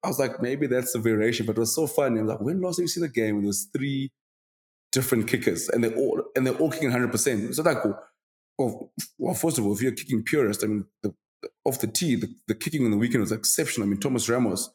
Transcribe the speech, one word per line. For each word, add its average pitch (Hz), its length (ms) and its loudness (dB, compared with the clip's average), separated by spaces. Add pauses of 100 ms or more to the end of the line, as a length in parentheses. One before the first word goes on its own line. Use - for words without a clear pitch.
I - 40 -2
was 135 120 -2
like, 131 200 -2
maybe 139 280 -2
that's 123 260 0
the 120 60 0
variation, 113 480 2
but 107 100 0
it - 20 -2
was 117 160 0
so 156 120 0
funny. 127 320 2
I - 20 0
was 110 80 0
like, 110 120 -4
when 165 200 0
last 180 160 -2
have 175 60 0
you 170 40 -2
seen 170 160 -2
a 160 60 -2
game 110 260 0
when 104 80 0
there's 101 220 -2 (100)
three 135 380 -2 (800)
different 120 340 0
kickers - 400 0
and 117 160 2
they're 110 120 0
all, 127 280 0 (120)
and 131 120 2
they're 127 80 0
all 156 160 2
kicking 143 200 0
hundred 123 200 2
percent? 117 420 0
So, 156 100 -2
like, 160 200 2 (760)
well, - 360 -4 (240)
well, 135 160 -2
first 156 240 0
of 113 80 2
all, 101 80 2
if 98 80 -2
you're 127 100 2
kicking 113 320 -4
purist, 104 400 2
I 107 40 0
mean, 104 180 -2 (160)
the, 104 120 -2 (280)
the, - 80 -12 (160)
off 131 140 0
the - 80 0
tee, 135 280 0
the, - 180 -4 (140)
the - 80 0
kicking 151 300 -2
on 113 60 4
the 104 60 2
weekend 120 220 2
was 107 140 0
exceptional. 117 520 0
I 101 40 2
mean, 101 100 0
Thomas 123 300 0
Ramos 113 460 2